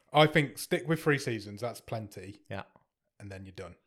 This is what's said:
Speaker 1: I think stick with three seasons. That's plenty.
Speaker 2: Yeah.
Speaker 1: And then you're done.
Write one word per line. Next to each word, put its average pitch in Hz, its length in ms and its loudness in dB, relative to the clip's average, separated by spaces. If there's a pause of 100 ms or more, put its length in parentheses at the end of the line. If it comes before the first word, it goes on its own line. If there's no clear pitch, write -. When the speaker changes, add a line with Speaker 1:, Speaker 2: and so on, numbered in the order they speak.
(120)
Speaker 1:
I 151 140 10
think 151 320 2
stick 156 300 -2
with 160 140 0
three 143 160 4
seasons. 104 420 -6
That's 117 200 -6
plenty. 101 600 -10 (100)
Speaker 2:
Yeah. 95 120 -8 (580)
Speaker 1:
And 101 100 -12
then 98 140 -12
you're 95 80 -16
done. 90 220 -14 (120)